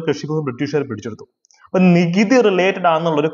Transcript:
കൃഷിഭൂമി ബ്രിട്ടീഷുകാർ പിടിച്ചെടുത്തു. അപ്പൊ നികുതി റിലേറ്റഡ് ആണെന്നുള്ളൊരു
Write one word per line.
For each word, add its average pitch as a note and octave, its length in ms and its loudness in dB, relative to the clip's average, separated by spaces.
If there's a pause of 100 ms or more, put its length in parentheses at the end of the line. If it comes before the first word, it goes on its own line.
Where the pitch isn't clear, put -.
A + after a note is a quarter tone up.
കൃഷിഭൂമി D3+ 400 -4
ബ്രിട്ടീഷുകാർ C#3 420 -4
പിടിച്ചെടുത്തു. G#2+ 360 -12 (400)
അപ്പൊ - 140 -2
നികുതി F#3 640 4
റിലേറ്റഡ് F#3+ 460 2
ആണെന്നുള്ളൊരു D#3+ 460 0